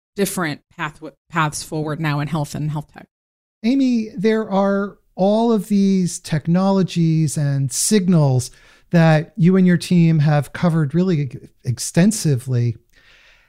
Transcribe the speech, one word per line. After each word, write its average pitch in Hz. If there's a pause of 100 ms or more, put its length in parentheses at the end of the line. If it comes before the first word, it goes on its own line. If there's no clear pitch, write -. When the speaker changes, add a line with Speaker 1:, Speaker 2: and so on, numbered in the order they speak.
(140)
Speaker 1:
different 180 (100)
path-, 156 (280)
paths 156
forward 151
now 147
in 143
health 147
and 151
health 147
tech. - (560)
Speaker 2:
Amy, 247
there 220
are 196 (160)
all 220
of 208
these 196
technologies 165
and 139
signals 165 (400)
that 160
you 185
and 185
your 175
team 165
have 147
covered 160
really 175
ex-, - (160)
extensively. 127 (720)